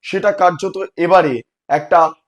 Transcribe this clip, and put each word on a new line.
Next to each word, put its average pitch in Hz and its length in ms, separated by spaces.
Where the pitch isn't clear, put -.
সেটা 196 300
কার্যত 185 440
এবারে 170 360
একটা 151 300